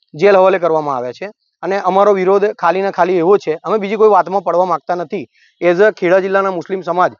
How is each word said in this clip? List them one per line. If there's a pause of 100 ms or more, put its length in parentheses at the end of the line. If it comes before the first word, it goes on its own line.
(140)
જેલ
હવાલે
કરવામાં
આવ્યા
છે (300)
અને
અમારો
વિરોધ
ખાલી
ને
ખાલી
એવો
છે.
અમે
બીજી
કોઈ
વાતમાં
પડવા
માંગતા
નથી. (340)
As
a
ખેડા
જિલ્લાના
મુસ્લિમ
સમાજ